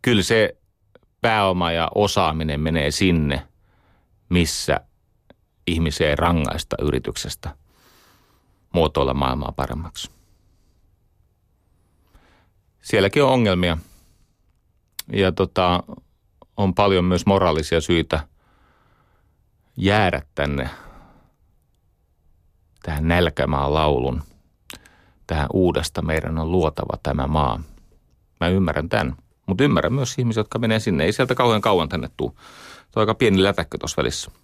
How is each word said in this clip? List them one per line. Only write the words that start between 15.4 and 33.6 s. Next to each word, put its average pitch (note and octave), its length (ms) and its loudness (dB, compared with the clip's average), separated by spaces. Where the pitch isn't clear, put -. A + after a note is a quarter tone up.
on G2 180 0
paljon G2 300 2
myös F2+ 220 2
moraalisia E2 540 2
syitä D#2 400 0
jäädä F#2+ 460 2
tänne, C#2+ 360 -4
tähän D#2 260 -4
nälkämaan D2 680 0
laulun, C#2 480 0
tähän D2 260 -4
uudesta E2+ 500 0
meidän D#2+ 360 -2
on D#2+ 140 -2
luotava D#2+ 500 -2
tämä C#2 240 -4
maa. D2 340 0
Mä E2+ 80 0
ymmärrän E2 400 0
tän, C#2 280 -2
mut F#2+ 140 -2
ymmärrän C3 320 2
myös C3 260 -4
ihmisiä, A2+ 220 0
jotka - 180 -4
menee A2+ 220 0
sinne. E2 240 0
Ei G2 80 2
sieltä B2+ 220 0
kauhean A#2+ 260 2
kauan F2+ 280 2
tänne D2+ 280 -6
tuu. - 140 -6
Tuo - 680 -10
on - 20 4
aika G#2+ 120 0
pieni G2+ 280 4
lätäkkö F#2+ 360 0